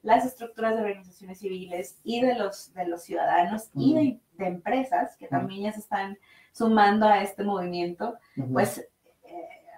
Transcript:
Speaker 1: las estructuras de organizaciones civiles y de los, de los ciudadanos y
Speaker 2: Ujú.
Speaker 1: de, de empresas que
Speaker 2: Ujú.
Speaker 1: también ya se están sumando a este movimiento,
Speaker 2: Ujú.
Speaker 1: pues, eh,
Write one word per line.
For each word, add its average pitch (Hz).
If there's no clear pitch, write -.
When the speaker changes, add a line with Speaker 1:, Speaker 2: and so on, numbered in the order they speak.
Speaker 1:
las 240
estructuras 226
de 220
organizaciones 185
civiles 185
y 240
de 254
los, 196
de -
los -
ciudadanos -
y 277
Speaker 2:
Ujú. 311
Speaker 1:
de, 269
de 190
empresas 240
que -
Speaker 2:
Ujú. -
Speaker 1:
también 190
ya 208
se 214
están 196
sumando 214
a 208
este 202
movimiento, 180
Speaker 2:
Ujú. 127
Speaker 1:
pues, -
eh, 339